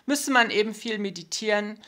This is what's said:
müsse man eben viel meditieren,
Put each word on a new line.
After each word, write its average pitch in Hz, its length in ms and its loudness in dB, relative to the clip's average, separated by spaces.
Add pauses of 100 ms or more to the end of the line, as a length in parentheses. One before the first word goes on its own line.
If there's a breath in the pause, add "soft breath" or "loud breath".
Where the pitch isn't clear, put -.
müsse 277 260 0
man 240 180 6
eben 214 240 0
viel 220 240 -6
meditieren, 208 920 -4